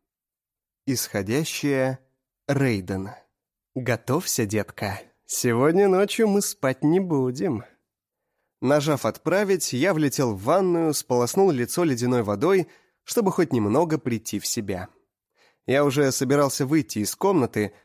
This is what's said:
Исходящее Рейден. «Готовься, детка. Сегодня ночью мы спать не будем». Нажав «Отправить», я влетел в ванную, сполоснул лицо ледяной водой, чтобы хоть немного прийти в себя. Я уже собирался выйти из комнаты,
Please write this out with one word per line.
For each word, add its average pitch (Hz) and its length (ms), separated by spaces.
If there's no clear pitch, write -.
Исходящее 131 1120
Рейден. 104 640
«Готовься, 127 720
детка. 101 520
Сегодня 147 600
ночью 196 400
мы 202 140
спать - 420
не 160 160
будем». 139 640
Нажав 143 400
«Отправить», 185 680
я 160 200
влетел 143 400
в 95 80
ванную, 165 540
сполоснул 131 560
лицо 127 320
ледяной 123 400
водой, 147 440
чтобы 202 280
хоть 165 220
немного 135 460
прийти 110 400
в - 80
себя. 98 420
Я 139 160
уже 143 280
собирался 139 540
выйти 143 340
из 104 160
комнаты, 127 580